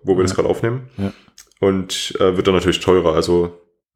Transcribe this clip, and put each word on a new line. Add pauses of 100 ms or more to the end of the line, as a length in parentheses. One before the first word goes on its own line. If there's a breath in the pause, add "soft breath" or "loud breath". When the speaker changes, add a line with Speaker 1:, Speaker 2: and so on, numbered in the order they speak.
Speaker 1:
wo
wir
Speaker 2:
Ja.
Speaker 1:
das
gerade
aufnehmen.
Speaker 2:
Ja. (480 soft breath)
Speaker 1:
Und,
äh,
wird
dann
natürlich
teurer.
Also (380)